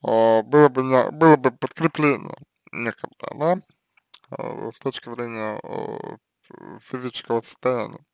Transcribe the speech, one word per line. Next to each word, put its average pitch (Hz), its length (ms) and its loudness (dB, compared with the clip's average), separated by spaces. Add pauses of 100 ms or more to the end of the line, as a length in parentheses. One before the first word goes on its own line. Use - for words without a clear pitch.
а, 113 400 4
было 147 240 6
бы 131 160 2
не, 131 280 2
было 151 260 8
бы 127 140 0
подкрепление 147 840 -2 (360)
некоторое, - 640 -10
да, 175 220 0 (720)
а, - 420 -8
с - 60 -20
точки 123 340 -8
зрения, 113 500 -8
а, - 540 -10 (640)
физического 123 600 -4
состояния. 117 720 -6